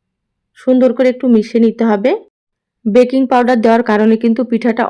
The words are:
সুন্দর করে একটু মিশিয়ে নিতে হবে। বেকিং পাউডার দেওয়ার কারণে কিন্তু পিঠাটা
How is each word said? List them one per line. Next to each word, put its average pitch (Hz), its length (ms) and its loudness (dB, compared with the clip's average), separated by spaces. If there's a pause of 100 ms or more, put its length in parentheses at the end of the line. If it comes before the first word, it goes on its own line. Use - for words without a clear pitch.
(580)
সুন্দর 254 340 2
করে 254 160 0
একটু 254 200 -4
মিশিয়ে 220 360 0
নিতে 226 200 0
হবে। 214 260 0 (760)
বেকিং 247 420 2
পাউডার 247 340 0
দেওয়ার 226 220 2
কারণে 220 340 0
কিন্তু 226 280 -2
পিঠাটা 226 460 -2